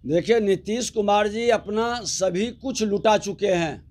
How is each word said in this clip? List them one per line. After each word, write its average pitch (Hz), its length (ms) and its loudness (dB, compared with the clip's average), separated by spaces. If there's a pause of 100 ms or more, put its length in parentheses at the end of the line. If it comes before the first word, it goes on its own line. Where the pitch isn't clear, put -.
देखिए, 165 360 2
नीतीश 208 500 -2
कुमार 208 380 2
जी 226 240 -2
अपना 214 420 -2 (120)
सभी 185 480 -2
कुछ 247 300 -4
लुटा 208 360 2
चुके 196 340 -2
हैं। 160 380 -2